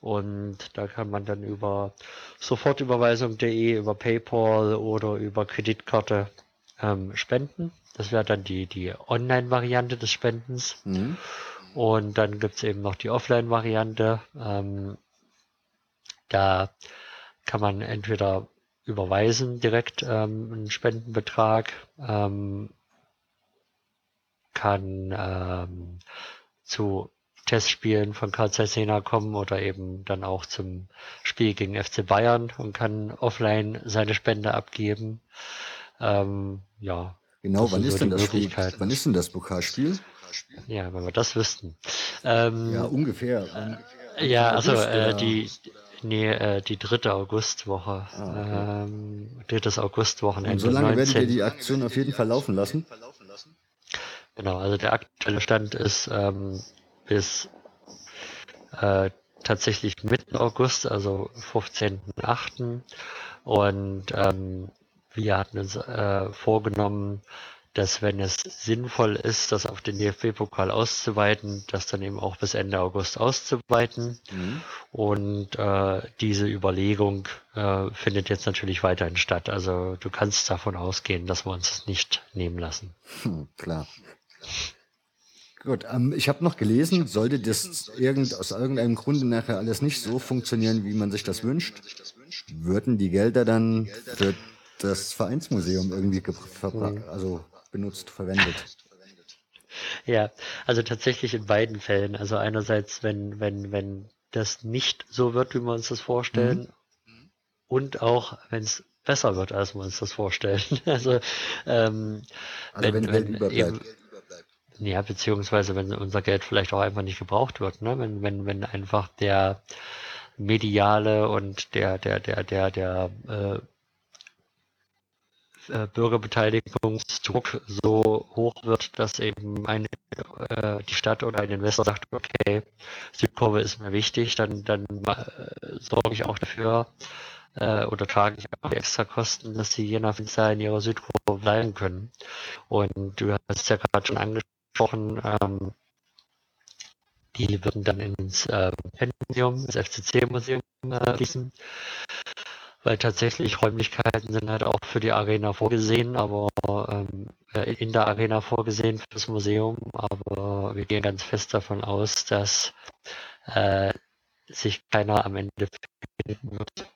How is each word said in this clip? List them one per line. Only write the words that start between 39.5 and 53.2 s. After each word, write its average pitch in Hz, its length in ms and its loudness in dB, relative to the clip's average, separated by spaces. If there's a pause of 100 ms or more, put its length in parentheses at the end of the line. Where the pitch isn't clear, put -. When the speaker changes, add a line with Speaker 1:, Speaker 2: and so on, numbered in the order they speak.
Speaker 1:
Ja, 95 280 -6
wenn 90 100 -4
wir 90 80 -4
das 117 240 0
wüssten. 107 400 -2 (480)
Ähm, 117 480 2
Speaker 2:
Ja, 95 120 0
ungefähr. 123 580 0
Speaker 1:
äh, - 800 -10
Speaker 2:
Anfang - 40 2
Speaker 1:
ja, 120 220 8
also, 117 240 4
Speaker 2:
August 110 160 6
Speaker 1:
äh, 110 200 4
Speaker 2:
oder? 110 100 2
Speaker 1:
die, 110 320 2 (500)
nee, 110 320 2
äh, 101 300 2
die 101 160 -4
dritte 117 340 2
Augustwoche. 98 1000 -2
Speaker 2:
Ah, 101 280 -6
okay. 104 460 -2
Speaker 1:
Ähm, 107 600 -10
drittes 110 320 0
Augustwochenende, 104 760 0
Speaker 2:
Und 98 60 2
so 113 100 4
lange 117 260 6
werdet 135 180 4
ihr 117 60 6
Speaker 1:
neunzehn. 123 80 4
Speaker 2:
die 120 140 4
Aktion 131 400 0
auf 120 140 -2
jeden 139 180 2
Fall 113 140 2
laufen 120 260 2
lassen? 101 320 0 (1500)